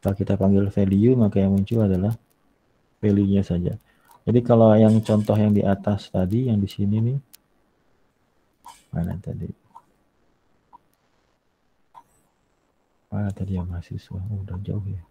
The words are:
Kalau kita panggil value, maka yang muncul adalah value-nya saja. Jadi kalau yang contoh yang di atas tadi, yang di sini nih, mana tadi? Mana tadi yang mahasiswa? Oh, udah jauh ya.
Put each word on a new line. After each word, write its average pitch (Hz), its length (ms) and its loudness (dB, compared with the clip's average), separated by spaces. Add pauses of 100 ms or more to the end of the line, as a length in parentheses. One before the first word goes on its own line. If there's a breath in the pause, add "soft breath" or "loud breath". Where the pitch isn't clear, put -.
Kalau 98 120 -2
kita 98 200 -2
panggil 98 320 2
value, 101 480 2
maka 101 280 2
yang 98 120 2
muncul 107 280 0
adalah 98 320 0 (840)
value-nya 101 420 2
saja. 87 320 -4 (540 soft breath)
Jadi 113 160 4
kalau 113 320 6
yang 110 260 6
contoh 107 320 0
yang 104 220 2
di 101 80 0
atas 98 480 -2
tadi, 107 400 -2
yang 107 80 0
di 98 100 -2
sini 101 300 -4
nih, 123 200 -2 (1700)
mana 85 240 -6
tadi? - 320 -12 (3500)
Mana 101 240 -4
tadi 95 240 -8
yang 87 80 -6
mahasiswa? 90 560 -12
Oh, 104 240 -8
udah 92 160 -12
jauh 101 240 -8
ya. 98 260 -12